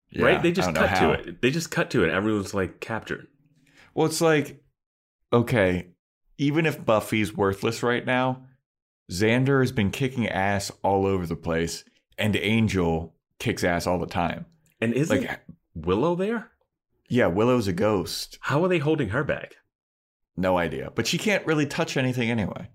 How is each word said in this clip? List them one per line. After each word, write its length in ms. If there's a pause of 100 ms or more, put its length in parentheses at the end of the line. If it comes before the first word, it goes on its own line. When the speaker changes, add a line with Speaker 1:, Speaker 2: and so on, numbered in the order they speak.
(100)
Speaker 1:
Yeah, 160
Speaker 2:
right? 160
They 80
Speaker 1:
I 20
Speaker 2:
just 140
Speaker 1:
don't 80
know 60
Speaker 2:
cut 100
Speaker 1:
how. 160
Speaker 2:
to 60 (160)
it. 140
They 80
just 200
cut 220
to 120
it. 60
Everyone's, 420
like, 280
captured. 460 (680)
Speaker 1:
Well, 120
it's 140
like, 420 (720)
okay, 600 (440)
even 300
if 180
Buffy's 500
worthless 480
right 220
now, 400 (640)
Xander 500
has 120
been 180
kicking 380
ass 420 (120)
all 240
over 200
the 100
place, 480 (340)
and 180
Angel 800 (240)
kicks 260
ass 220
all 120
the 80
time. 380 (380)
Speaker 2:
And 100
isn't 300
Speaker 1:
Like, 180 (340)
Speaker 2:
Willow 400
there? 360 (580)
Speaker 1:
Yeah, 200
Willow's 380
a 60
ghost. 680
Speaker 2:
How 200
are 60
they 100
holding 300
her 160
back? 300 (840)
Speaker 1:
No 220
idea. 360
But 120
she 100
can't 300
really 200
touch 300
anything 340
anyway. 440